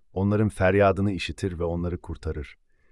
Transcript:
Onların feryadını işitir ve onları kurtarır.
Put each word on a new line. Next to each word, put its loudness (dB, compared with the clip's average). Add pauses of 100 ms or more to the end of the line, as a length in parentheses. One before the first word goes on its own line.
(140)
Onların 2
feryadını 4
işitir -6
ve -2
onları -4
kurtarır. -10 (340)